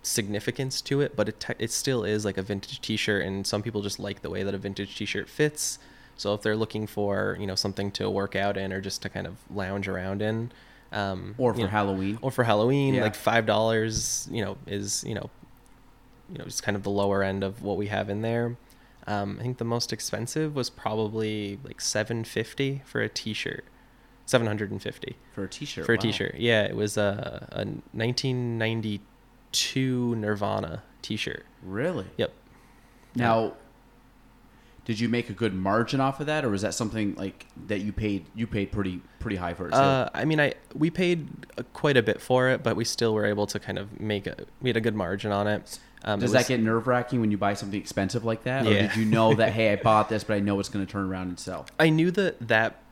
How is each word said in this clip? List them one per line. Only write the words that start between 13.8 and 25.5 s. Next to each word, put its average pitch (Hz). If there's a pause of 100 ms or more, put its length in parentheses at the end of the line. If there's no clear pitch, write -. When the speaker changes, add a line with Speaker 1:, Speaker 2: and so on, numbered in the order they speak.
Speaker 1:
you 110
know, 98 (100)
is, 101
you 101
know, - (1000)
you 185
know, -
just -
kind 104
of 98
the 101
lower 101
end 98
of 98
what 98
we 101
have 104
in 101
there. 117 (500)
Um, 101
I -
think 123
the 117
most 117
expensive 143
was 127
probably, 107
like, -
seven 110
fifty 135
for -
a 110
t-shirt. - (640)
Seven 117
hundred 107
and 101
fifty. - (180)
Speaker 2:
For 101
a 92
t-shirt, -